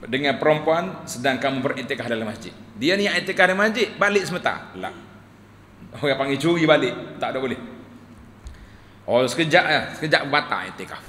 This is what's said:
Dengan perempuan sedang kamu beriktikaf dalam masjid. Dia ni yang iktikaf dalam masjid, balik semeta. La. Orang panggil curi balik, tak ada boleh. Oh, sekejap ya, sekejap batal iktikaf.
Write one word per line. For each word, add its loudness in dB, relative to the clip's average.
Dengan 0
perempuan 0
sedang -2
kamu 0
beriktikaf -4
dalam -2
masjid. -10
Dia 2
ni 2
yang 0
iktikaf 2
dalam 2
masjid, 0
balik 2
semeta. -4
La. -8
Orang 0
panggil 0
curi 4
balik, 4
tak -4
ada -2
boleh. -2
Oh, 6
sekejap 4
ya, 2
sekejap 2
batal 0
iktikaf. -12